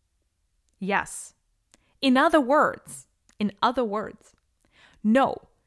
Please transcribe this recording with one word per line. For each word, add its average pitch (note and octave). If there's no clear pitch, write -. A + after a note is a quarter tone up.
Yes. -
In C4
other D#4
words, B3+
in G#3
other B3
words, -
no, A3+